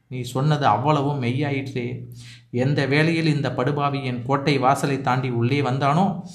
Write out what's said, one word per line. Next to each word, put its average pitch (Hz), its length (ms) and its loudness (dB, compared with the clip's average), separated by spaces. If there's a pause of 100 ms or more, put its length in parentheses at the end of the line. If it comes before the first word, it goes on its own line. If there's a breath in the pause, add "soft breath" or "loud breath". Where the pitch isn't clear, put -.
நீ 127 140 -8
சொன்னது 139 440 0
அவ்வளவும் 139 580 2
மெய்யாயிற்றே. 131 840 -4 (420 loud breath)
எந்த 143 360 0
வேளையில் 156 500 2
இந்த 135 180 -2
படுபாவி 139 500 -2
என் 123 220 -4
கோட்டை 139 320 2
வாசலை 135 440 2
தாண்டி 131 280 0
உள்ளே 120 320 2
வந்தானோ, 143 600 2 (140)